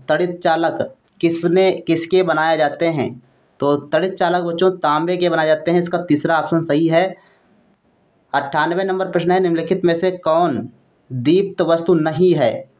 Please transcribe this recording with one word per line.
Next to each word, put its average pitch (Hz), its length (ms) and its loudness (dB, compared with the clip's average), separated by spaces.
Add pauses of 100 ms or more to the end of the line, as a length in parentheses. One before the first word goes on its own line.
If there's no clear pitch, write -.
तड़ित 170 340 -2
चालक 165 520 -2 (260)
किसने, 170 500 2
किसके 165 520 0
बनाए 160 340 0
जाते 151 280 -2
हैं? 147 360 -4 (380)
तो 143 160 2
तड़ित 160 380 -2
चालक 175 300 -2
बच्चों 170 280 0
तांबे 165 460 -2
के 175 120 0
बनाए 160 180 0
जाते 156 240 0
हैं, 175 100 2
इसका 175 160 -4
तीसरा 165 420 0
ऑप्शन 160 240 0
सही 156 240 0
है। 175 280 2 (1160)
अट्ठानवे 156 500 -2
नंबर 190 220 -2
प्रश्न 175 260 -2
है, 185 80 2
निम्नलिखित 175 460 0
में 170 140 4
से 180 120 0
कौन 165 580 0 (420)
दीप्त 151 500 0
वस्तु 165 320 2
नहीं 160 420 2
है? 131 340 -2 (100)